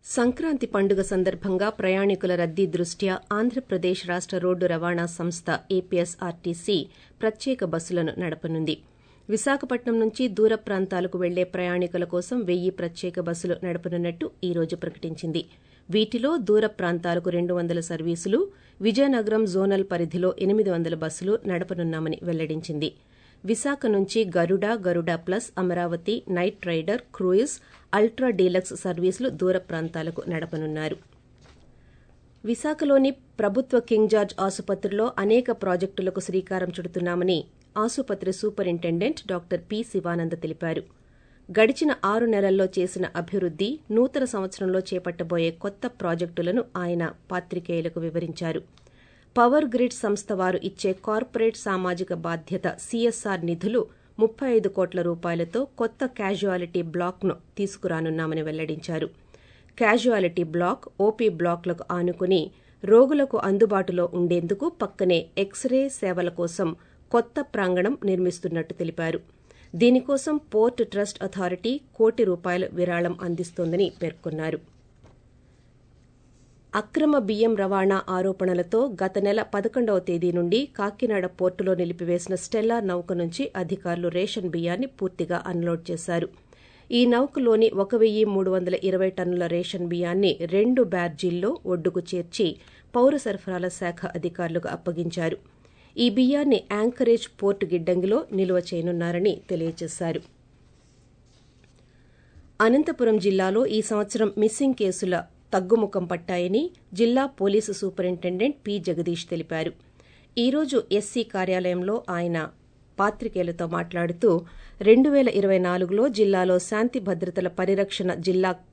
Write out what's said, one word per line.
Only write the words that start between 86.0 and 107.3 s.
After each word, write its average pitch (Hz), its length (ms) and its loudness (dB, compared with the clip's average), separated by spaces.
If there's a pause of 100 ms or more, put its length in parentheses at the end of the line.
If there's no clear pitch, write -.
ఈ 240 160 6
నౌకలోని 240 640 4
ఒక 196 240 -2
వెయ్యి 220 300 4
మూడు 196 260 0
వందల 185 240 0 (100)
ఇరవై 190 260 2
టన్నుల 180 360 -2
రేషన్ 175 400 -4
బియ్యాన్ని 175 580 0
రెండు 220 380 4
బ్యార్జీల్లో 175 840 -2
ఒడ్డుకు 180 340 -2
చేర్చి 175 480 -2 (460)
పౌర 254 220 6
సరఫరాల 190 520 -4
శాఖ 175 380 -6
అధికారులకు 170 640 -4
అప్పగించారు. 170 720 -4 (580)
ఈ 240 140 4
బియ్యాన్ని 262 500 4 (120)
యాంకరేజ్ 233 640 2
పోర్టు 196 320 0
గిడ్డంగిలో 180 640 0
నిల్వ 185 280 2
చేయనున్నారని 175 840 0
తెలియజేశారు. 165 760 -4 (2500)
అనంతపురం 240 580 4
జిల్లాలో 190 480 2
ఈ 214 160 0
సంవత్సరం 208 560 0
మిస్సింగ్ 247 360 2
కేసుల 185 400 -2 (380)
తగ్గుముఖం 196 520 2
పట్టాయని 180 580 -2 (320)
జిల్లా 240 320 4
పోలీసు 208 460 0